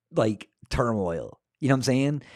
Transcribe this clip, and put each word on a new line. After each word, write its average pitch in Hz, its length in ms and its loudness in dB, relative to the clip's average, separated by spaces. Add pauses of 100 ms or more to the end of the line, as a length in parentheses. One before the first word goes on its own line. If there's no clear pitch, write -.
(100)
like, 110 380 -2 (220)
turmoil. 95 680 -2 (220)
You 139 80 0
know 135 60 4
what 135 40 4
I'm 131 60 -2
saying? 135 380 0 (140)